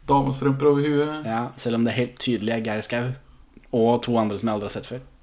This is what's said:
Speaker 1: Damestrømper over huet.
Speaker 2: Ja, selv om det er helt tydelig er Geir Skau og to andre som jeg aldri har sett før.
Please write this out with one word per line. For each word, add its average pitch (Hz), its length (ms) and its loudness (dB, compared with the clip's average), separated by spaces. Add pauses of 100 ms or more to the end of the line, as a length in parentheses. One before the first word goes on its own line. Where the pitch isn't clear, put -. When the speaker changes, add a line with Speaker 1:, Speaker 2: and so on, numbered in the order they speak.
Speaker 1:
Damestrømper 139 600 2
over 143 120 2
huet. 151 460 0
Speaker 2:
Ja, 113 120 -2 (140)
selv 117 240 -2
om 117 60 4
det 113 80 0
er 117 80 0
helt - 180 -6
tydelig 113 380 -2
er 110 80 -4
Geir 107 180 -4
Skau 123 280 -4 (600)
og 120 320 4
to 120 140 0
andre 107 220 0
som 113 100 -2
jeg 107 80 0
aldri 101 100 -4
har - 80 -8
sett 101 140 -10
før. 127 140 -12 (200)